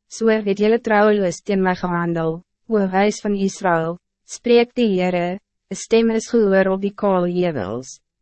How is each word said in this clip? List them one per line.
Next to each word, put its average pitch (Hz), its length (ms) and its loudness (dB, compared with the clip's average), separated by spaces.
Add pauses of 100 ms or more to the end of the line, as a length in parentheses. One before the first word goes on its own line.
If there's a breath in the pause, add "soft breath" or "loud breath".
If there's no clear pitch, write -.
so - 200 -4
het 208 320 0
julle 214 200 2
trouweloos 208 640 2
teen 196 200 0
my 185 120 0
gehandel, 170 680 -4 (260)
o 208 200 0
huis 196 340 0
van 208 140 -2
Israel, 175 640 -2 (280)
spreek 240 500 0
die 240 200 2
Heere, 180 440 -2 (320)
'n 190 40 -10
stem 226 360 2
is 220 180 -4
gehoor 190 440 2
op 190 80 -4
die 202 120 -4
kaal 185 320 0
heuwels, 143 720 -4 (220)